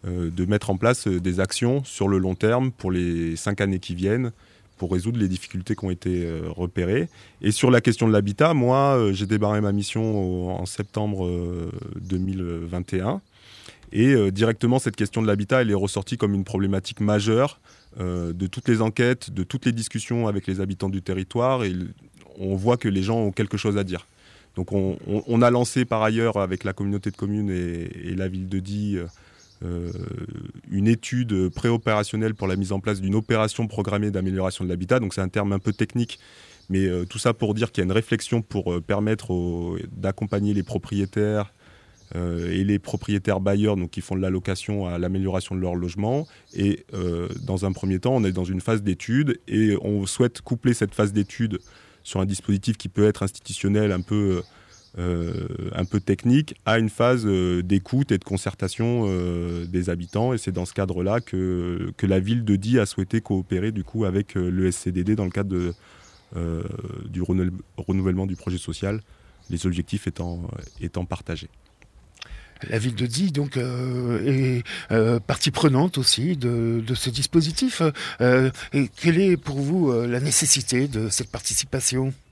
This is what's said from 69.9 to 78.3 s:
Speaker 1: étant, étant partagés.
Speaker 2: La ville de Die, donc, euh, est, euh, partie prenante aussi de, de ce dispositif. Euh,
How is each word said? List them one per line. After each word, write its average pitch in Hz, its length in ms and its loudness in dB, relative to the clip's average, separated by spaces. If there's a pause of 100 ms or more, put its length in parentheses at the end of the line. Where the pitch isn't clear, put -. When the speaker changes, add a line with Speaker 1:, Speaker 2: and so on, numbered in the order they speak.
Speaker 1:
étant, 87 360 -6 (400)
étant 90 240 -4
partagés. 82 440 -8 (1200)
Speaker 2:
La 113 80 0
ville 113 180 -2
de 117 100 -2
Die, 147 280 -2
donc, 139 240 -2
euh, 123 680 -2
est, 131 380 2 (280)
euh, 113 280 4
partie - 320 0
prenante 147 460 4
aussi 139 400 2
de, 117 480 0
de 123 100 -2
ce - 140 -2
dispositif. 160 720 2 (400)
Euh, 127 300 6 (200)